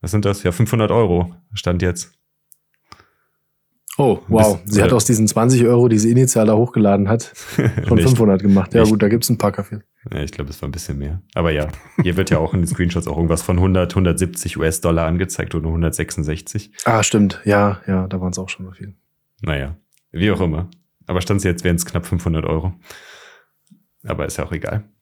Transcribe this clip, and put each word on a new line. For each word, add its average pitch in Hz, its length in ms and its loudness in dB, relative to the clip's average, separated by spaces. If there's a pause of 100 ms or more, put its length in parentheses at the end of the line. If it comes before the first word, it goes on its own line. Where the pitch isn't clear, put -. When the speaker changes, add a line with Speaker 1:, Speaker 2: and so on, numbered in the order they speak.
Speaker 1:
was - 100 -8
sind 107 140 0
das? 101 180 -2
Ja, 90 100 0
fünfhundert 117 380 0
Euro 87 440 2 (180)
stand 90 300 -2
jetzt. 90 300 -4 (1900)
Speaker 2:
Oh, 120 240 2
Speaker 1:
Ein 95 100 -4
Speaker 2:
wow. 107 220 4
Speaker 1:
bisschen, 90 180 -8
Speaker 2:
Sie 104 80 4
hat - 80 4
Speaker 1:
oder? 123 80 4
Speaker 2:
aus 110 80 2
diesen 110 240 2
zwanzig 120 360 4
Euro, 120 240 4
die 107 100 4
sie 113 120 2
initial 120 360 4
da 110 80 4
hochgeladen 104 560 2
hat, 117 200 -2 (140)
Speaker 1:
<laughs> - 120 -8
Speaker 2:
schon 120 400 2
Speaker 1:
Nicht. 90 120 4
Speaker 2:
fünfhundert 110 320 4
gemacht. 98 320 2
Ja, 113 80 4
Speaker 1:
Nicht. 107 100 4
Speaker 2:
gut, 107 120 2
da 104 80 2
gibt's 117 180 0
ein 117 80 2
paar 101 160 0
Kaffees. 104 300 -10 (280)
Speaker 1:
Ja, 73 120 -6
ich 73 100 -8
glaub, 71 160 -8
es 76 140 -14
war 76 60 -8
ein 71 40 -8
bisschen 71 240 -8
mehr. 73 240 -6 (140)
Aber 85 160 0
ja, 76 180 -2 (340)
hier 87 140 0
wird 92 140 0
ja 82 80 2
auch 80 160 -2
in 185 80 2
den 120 60 -2
Screenshots 87 380 -2
auch 73 100 -6
irgendwas 82 260 0
von 90 180 0
hundert, 90 340 2
hundertsiebzig 87 640 -2
U-S-Dollar 80 500 0
angezeigt 87 480 -4
oder 80 140 -4
hundertsechsundsechzig. 80 1000 -4 (160)
Speaker 2:
Ah, 110 160 2
stimmt. 101 420 2
Ja, 101 420 2
ja, 92 200 -2
da 95 160 -6
waren's 90 160 -4
auch 92 100 -10
schon - 160 -12
so 92 80 -18
viel. 95 220 -18 (480)
Speaker 1:
Naja, 73 340 -6 (340)
wie 92 200 0
auch 87 100 0
immer. 85 300 -4 (360)
Aber 90 140 -2
stand 98 240 -2
jetzt, 87 200 -2
wären's 87 200 0
knapp - 220 -6
fünfhundert 82 400 -2
Euro. 80 260 -2 (1300)
Aber - 200 -6
ist - 140 -8
ja 76 80 -4
auch - 60 -8
egal. 104 320 -6 (180)